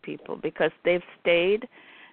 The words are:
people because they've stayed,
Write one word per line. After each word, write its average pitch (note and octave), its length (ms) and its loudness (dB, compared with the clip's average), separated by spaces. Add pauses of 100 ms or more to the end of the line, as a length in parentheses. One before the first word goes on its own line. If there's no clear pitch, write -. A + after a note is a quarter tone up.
people - 320 -12
because D#3+ 360 -2 (120)
they've F3 200 2 (180)
stayed, F3+ 460 2 (460)